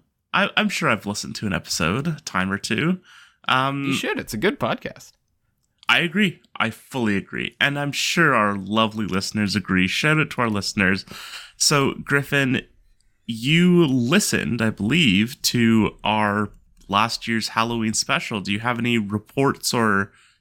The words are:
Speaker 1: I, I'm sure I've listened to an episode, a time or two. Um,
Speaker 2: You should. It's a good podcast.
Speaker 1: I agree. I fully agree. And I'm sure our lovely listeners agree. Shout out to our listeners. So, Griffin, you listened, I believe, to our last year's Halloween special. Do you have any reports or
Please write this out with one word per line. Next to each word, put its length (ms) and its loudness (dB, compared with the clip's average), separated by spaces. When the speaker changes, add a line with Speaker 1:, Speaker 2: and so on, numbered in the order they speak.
Speaker 1:
I, 220 0
I'm 140 0
sure 200 -2
I've 160 0
listened 300 -6
to 120 -6
an 60 -2
episode, 540 -2
a 160 -4
time 280 -4
or 60 -2
two. 440 -2
Um, 360 0
Speaker 2:
You 100 -2
should. 240 -4
It's 160 -8
a 40 -6
good 220 0
podcast. 520 -6
Speaker 1:
I 100 4
agree. 400 0
I 140 -2
fully 480 -2
agree. 420 -8
And 180 0
I'm 140 -2
sure 420 2
our 220 4
lovely 500 0
listeners 520 -2
agree. 320 2
Shout 300 0
out 120 -2
to 100 -4
our 80 0
listeners. 560 0
So, 380 2
Griffin, 680 -2
you 600 4
listened, 760 0
I 80 0
believe, 760 2
to 600 2
our 460 0
last 400 0
year's 220 -2
Halloween 440 -2
special. 480 -4
Do 100 -4
you 80 -2
have 200 -4
any 180 0
reports 760 -2
or 380 2